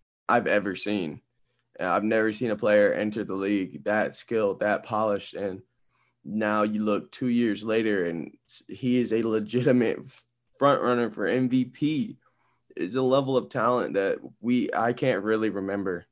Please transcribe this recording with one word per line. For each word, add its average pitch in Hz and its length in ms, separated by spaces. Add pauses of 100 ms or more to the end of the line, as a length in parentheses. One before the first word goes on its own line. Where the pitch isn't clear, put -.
(280)
I've 113 180
ever 95 280
seen. 87 460 (580)
And 90 100
I've 101 160
never 110 280
seen 113 180
a 104 60
player 104 360
enter 107 300
the 95 120
league 98 500
that 104 320
skilled, 107 440
that 104 240
polished, 107 500
and 95 280 (600)
now 107 400
you 107 200
look 104 260
two - 180
years 113 360
later, 110 420
and 82 300 (100)
s-, - 220
he 123 320
is 107 120
a 113 100
legitimate 113 800
f-, - 180 (360)
front 139 240
runner 120 280
for 107 160
M 127 220
V 127 160
P. 143 540 (580)
It's 92 180
a 131 80
level 131 340
of 120 120
talent 113 460
that 98 240 (220)
we, 120 340
I 117 180
can't 123 320
really 110 240
remember. 95 640